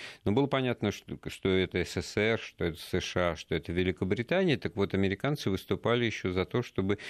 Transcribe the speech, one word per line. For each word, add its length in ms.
но 80
было 140
понятно, 440
что, 260
что 200
это 300
С 180
С 100
С 100
Р, 240
что 240
это 140
С 220
Ш 300
А, 60
что 180
это 160
Великобритания. 840
Так 180
вот, 200
американцы 540
выступали 580
еще 260
за 120
то, 180
чтобы 360